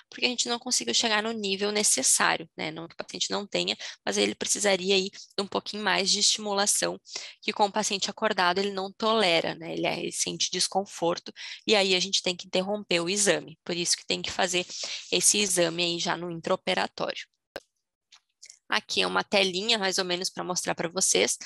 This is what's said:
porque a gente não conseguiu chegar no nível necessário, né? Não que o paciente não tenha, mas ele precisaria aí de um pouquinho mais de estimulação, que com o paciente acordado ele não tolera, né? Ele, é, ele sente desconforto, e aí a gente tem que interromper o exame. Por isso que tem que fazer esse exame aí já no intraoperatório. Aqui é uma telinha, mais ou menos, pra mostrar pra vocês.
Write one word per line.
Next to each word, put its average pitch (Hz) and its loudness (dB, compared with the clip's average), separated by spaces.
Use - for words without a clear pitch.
porque 247 -2
a - 0
gente 240 -2
não 240 -2
conseguiu 240 -2
chegar 214 2
no 226 -2
nível 202 -2
necessário, 202 2
né? 180 -6
Não 165 -10
que - -20
o - -20
paciente - -6
não 196 -4
tenha, 180 0
mas 202 -2
ele 208 2
precisaria 190 0
aí 190 2
de - -8
um 196 -10
pouquinho - -6
mais 185 2
de 202 2
estimulação, 202 2
que 220 -2
com 208 2
o 196 2
paciente 202 -2
acordado 190 2
ele 202 0
não 190 -4
tolera, 190 2
né? 165 -10
Ele, 165 -2
é, 170 -2
ele 170 -6
sente - -2
desconforto, 180 -2
e 214 6
aí 196 4
a 180 4
gente 190 0
tem 180 -2
que 175 -14
interromper 190 0
o 170 -2
exame. 170 2
Por 180 -4
isso 170 0
que - -10
tem 180 -2
que - -8
fazer 180 0
esse 180 4
exame 175 2
aí 170 -2
já 170 -2
no 175 -6
intraoperatório. 185 -2
Aqui - 0
é 185 2
uma 185 0
telinha, 196 2
mais 190 0
ou 190 0
menos, 180 -2
pra 175 -8
mostrar 175 -2
pra 170 -4
vocês. 185 2